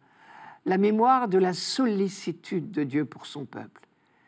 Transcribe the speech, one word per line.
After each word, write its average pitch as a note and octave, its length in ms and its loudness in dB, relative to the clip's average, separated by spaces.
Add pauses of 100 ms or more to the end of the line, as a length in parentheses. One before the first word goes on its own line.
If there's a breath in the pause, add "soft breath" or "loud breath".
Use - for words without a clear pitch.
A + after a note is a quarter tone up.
(640 loud breath)
la F#3+ 140 2
mémoire A3+ 480 4
de F#3 100 2
la F#3 160 4
sollicitude F#3+ 1200 -2
de D3+ 120 -2
Dieu C#3+ 220 -2
pour - 220 -14
son C#3+ 180 -12
peuple. - 420 -16 (400 soft breath)